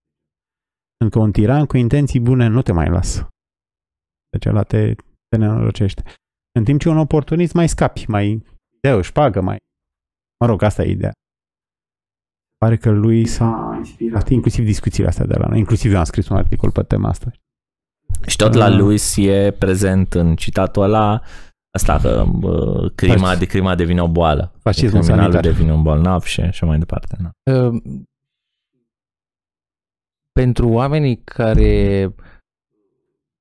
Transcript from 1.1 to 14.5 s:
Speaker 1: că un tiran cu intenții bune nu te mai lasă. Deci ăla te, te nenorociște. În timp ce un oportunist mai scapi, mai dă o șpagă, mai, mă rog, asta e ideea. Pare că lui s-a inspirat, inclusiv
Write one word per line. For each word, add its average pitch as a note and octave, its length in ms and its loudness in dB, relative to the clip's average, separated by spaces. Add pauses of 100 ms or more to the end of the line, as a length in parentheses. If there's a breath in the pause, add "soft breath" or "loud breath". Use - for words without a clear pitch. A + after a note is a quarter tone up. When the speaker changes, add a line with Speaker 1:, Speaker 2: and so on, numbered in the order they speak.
Speaker 1:
că A2 60 4
un G#2 80 2
tiran C3 340 2
cu - 100 -2
intenții B2+ 440 0
bune B2 260 2
nu A#2 160 2
te A2+ 100 -2
mai E2 160 0
lasă. - 400 -2 (1000)
Deci - 160 -6
ăla G#2 160 0
te, G#2+ 320 -2 (340)
te A2 80 -2
nenorociște. A2 680 -2 (560 loud breath)
În A2+ 60 0
timp C#3+ 160 0
ce - 80 0
un D#3 100 2
oportunist D#3+ 540 0
mai E3+ 160 2
scapi, - 420 -2
mai G#2 320 -2 (380)
dă C3 140 2
o F#2 80 2
șpagă, D3+ 380 0
mai, F#2+ 160 -4 (840)
mă A#2 60 2
rog, G#2 160 0
asta G2+ 200 0
e F#2+ 80 -2
ideea. G2 220 -4 (1500)
Pare A2+ 180 2
că A2+ 140 0
lui A2+ 360 2
s-a A2+ 520 -4
inspirat, A2+ 500 -4
inclusiv A#2+ 360 0